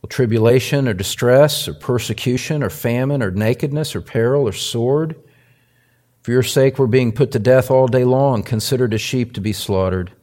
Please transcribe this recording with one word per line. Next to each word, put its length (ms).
Will 80
tribulation 800
or 60
distress 720
or 60
persecution 880
or 60
famine 520
or 80
nakedness 640
or 60
peril 480
or 40
sword? 640
For 100
your 100
sake 340
we're 120
being 240
put 180
to 80
death 320
all 160
day 160
long, 400
considered 520
as 60
sheep 340
to 60
be 120
slaughtered. 580